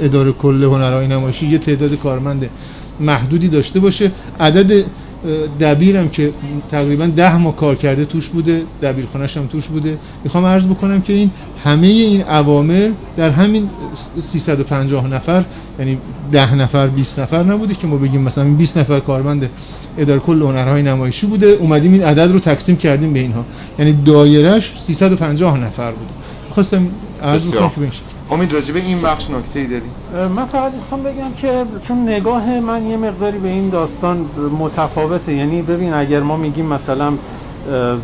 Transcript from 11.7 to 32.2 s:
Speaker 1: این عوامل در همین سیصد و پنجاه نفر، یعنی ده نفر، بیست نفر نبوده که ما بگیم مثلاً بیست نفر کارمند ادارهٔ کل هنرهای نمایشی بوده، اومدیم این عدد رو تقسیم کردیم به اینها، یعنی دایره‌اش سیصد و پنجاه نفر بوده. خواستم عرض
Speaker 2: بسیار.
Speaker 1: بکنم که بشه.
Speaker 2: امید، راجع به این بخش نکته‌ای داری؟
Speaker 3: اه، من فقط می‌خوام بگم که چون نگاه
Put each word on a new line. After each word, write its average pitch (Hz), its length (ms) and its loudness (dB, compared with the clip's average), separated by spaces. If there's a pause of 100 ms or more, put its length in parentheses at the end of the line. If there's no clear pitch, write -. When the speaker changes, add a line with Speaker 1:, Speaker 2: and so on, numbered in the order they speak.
Speaker 1:
این 214 340 4
عوامل 151 680 2 (260)
در 165 140 2
همین 202 400 2 (520)
سیصد 151 380 -2
و 139 40 -2
پنجاه 135 440 0
نفر، 165 360 2 (340)
یعنی 135 200 -2 (340)
ده 135 220 6
نفر، 139 320 2
بیست 135 320 -2
نفر 151 240 0
نبوده 208 320 2
که - 120 -6
ما 151 100 0
بگیم 139 240 0
مثلاً 135 240 0
بیست 147 340 4
نفر 143 220 2
کارمند 135 500 -2 (480)
ادارهٔ 139 220 2
کل 160 220 2
هنرهای 135 400 2
نمایشی 131 440 0
بوده، 208 200 2
اومدیم 175 460 6
این 190 100 6
عدد 160 300 4
رو 190 60 4
تقسیم 170 380 2
کردیم 151 360 0
به 135 60 0
اینها، 120 260 -2 (340)
یعنی 151 140 4
دایره‌اش 147 800 6 (140)
سیصد 180 260 2
و - 40 4
پنجاه 156 420 0
نفر 117 320 -6
بوده. 113 200 -12 (400)
خواستم 196 360 2 (360)
عرض 151 240 0
Speaker 2:
بسیار. 202 160 0
Speaker 1:
بکنم 165 80 2
که 147 100 -6
بشه. 135 200 -6 (300)
Speaker 2:
امید، 165 220 0
راجع 147 200 -2
به 170 80 -2
این 185 200 -2
بخش 156 300 -2
نکته‌ای 135 360 -6
داری؟ 120 160 -6 (320)
Speaker 3:
اه، 185 140 -2
من 202 160 -2
فقط 262 300 -4
می‌خوام 269 280 -10
بگم 269 340 -8
که 254 280 -2 (240)
چون 247 200 0
نگاه 226 520 -2